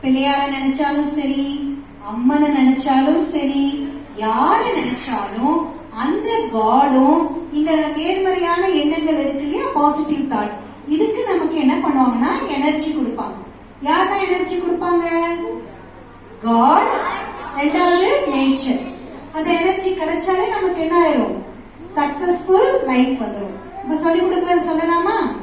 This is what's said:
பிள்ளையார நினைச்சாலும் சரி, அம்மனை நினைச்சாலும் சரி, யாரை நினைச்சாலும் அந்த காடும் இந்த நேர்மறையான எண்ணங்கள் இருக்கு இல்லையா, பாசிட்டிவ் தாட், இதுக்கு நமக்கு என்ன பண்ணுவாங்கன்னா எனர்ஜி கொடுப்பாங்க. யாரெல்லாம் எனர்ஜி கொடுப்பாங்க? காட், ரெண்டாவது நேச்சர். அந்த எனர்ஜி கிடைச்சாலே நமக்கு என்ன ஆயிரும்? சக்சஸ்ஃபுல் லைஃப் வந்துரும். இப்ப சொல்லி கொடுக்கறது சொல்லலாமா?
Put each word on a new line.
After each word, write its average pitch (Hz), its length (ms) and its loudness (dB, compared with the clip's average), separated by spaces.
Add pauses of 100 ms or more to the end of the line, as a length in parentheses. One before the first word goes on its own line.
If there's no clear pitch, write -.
பிள்ளையார 269 400 2 (140)
நினைச்சாலும் 285 600 0
சரி, 277 280 -2 (680)
அம்மனை 277 380 2 (100)
நினைச்சாலும் 269 640 4 (100)
சரி, 277 320 0 (600)
யாரை 392 420 2 (120)
நினைச்சாலும் 247 800 -2 (460)
அந்த 415 260 0 (280)
காடும் 277 680 4 (340)
இந்த 311 140 2 (260)
நேர்மறையான 359 640 0 (200)
எண்ணங்கள் 302 420 0
இருக்கு 277 240 -4
இல்லையா, 320 180 -2 (140)
பாசிட்டிவ் 294 540 0
தாட், 208 200 -4 (420)
இதுக்கு 453 360 0
நமக்கு 330 320 0
என்ன 254 120 4 (100)
பண்ணுவாங்கன்னா 254 480 2 (240)
எனர்ஜி 302 420 -2
கொடுப்பாங்க. 226 400 -6 (480)
யாரெல்லாம் 381 400 0
எனர்ஜி 359 360 -2
கொடுப்பாங்க? 339 420 0 (1400)
காட், 233 480 4 (640)
ரெண்டாவது 349 520 4 (240)
நேச்சர். 269 500 2 (520)
அந்த 320 140 -2 (100)
எனர்ஜி 370 300 0 (100)
கிடைச்சாலே 339 460 0 (100)
நமக்கு 370 300 -2
என்ன 330 180 0
ஆயிரும்? 254 320 2 (640)
சக்சஸ்ஃபுல் 349 720 2 (200)
லைஃப் 254 340 2
வந்துரும். 202 340 -8 (240)
இப்ப 311 220 -4
சொல்லி 339 200 2
கொடுக்கறது 349 460 2
சொல்லலாமா? 339 460 2 (280)